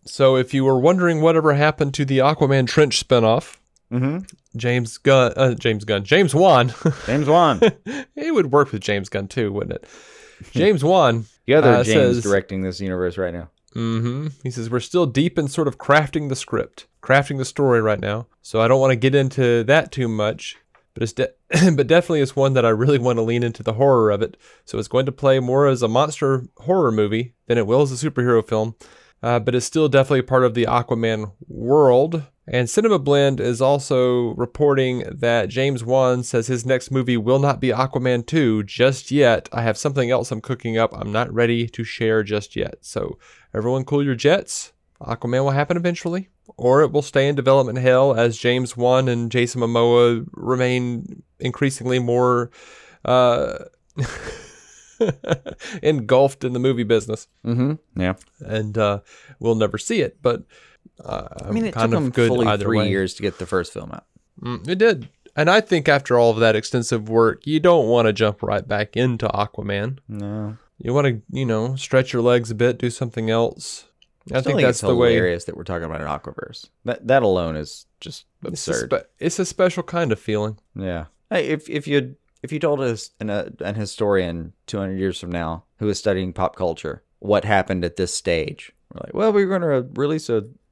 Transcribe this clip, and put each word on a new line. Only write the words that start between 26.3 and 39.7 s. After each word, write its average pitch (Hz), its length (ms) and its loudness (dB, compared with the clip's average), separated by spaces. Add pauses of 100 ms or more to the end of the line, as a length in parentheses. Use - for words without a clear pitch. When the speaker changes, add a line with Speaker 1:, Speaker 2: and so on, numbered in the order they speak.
Speaker 1:
horror 156 340 0
movie 107 420 -2 (120)
than 117 120 0
it 107 80 0
will 123 160 2
as 135 100 0
a 139 180 -6
superhero 120 360 2
film. 110 280 -2 (480)
Uh, 120 160 0
but 117 160 -2
it's 123 120 -2
still 156 240 2
definitely 135 320 2
part 127 220 2
of 117 100 0
the 120 100 0
Aquaman 113 680 -2 (140)
world." 139 760 2 (220)
And 123 240 -2
Cinema 214 300 2
Blend 139 400 2
is 120 240 -2
also 127 720 0
reporting 127 760 -2
that 117 400 -2
James 131 360 -2
Wan 127 400 2
says 113 240 -2
his 120 180 -4
next 127 240 -2
movie 127 260 0
will 117 220 2
not 139 220 0
be 131 80 0
Aquaman 123 580 -2
two 117 380 0
just 131 480 -2
yet. 131 400 4
"I 120 100 -4
have 117 160 0